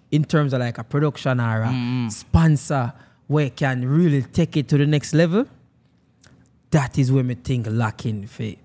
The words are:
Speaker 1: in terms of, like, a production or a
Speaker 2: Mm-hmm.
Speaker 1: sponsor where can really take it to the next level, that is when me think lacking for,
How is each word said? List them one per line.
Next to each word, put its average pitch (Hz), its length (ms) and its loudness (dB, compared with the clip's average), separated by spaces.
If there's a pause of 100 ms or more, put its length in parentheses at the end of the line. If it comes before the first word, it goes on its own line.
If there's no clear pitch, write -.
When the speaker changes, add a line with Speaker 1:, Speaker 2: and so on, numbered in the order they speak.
(120)
Speaker 1:
in 151 120 2
terms 147 300 0
of, 127 60 0
like, 120 180 -4
a 113 60 -10
production 139 580 -2
or 113 220 0
a 113 40 0
Speaker 2:
Mm-hmm. 123 420 -2
Speaker 1:
sponsor 147 840 0 (340)
where 143 220 0
can 127 380 -4
really 147 340 2
take - 340 -2
it 147 140 -2
to 147 80 2
the 143 80 4
next 147 280 -2
level, 175 320 2 (1300)
that 139 260 0
is 131 140 2
when 135 160 2
me 123 80 -4
think 120 340 -4
lacking 107 580 -4
for, - 160 -12 (220)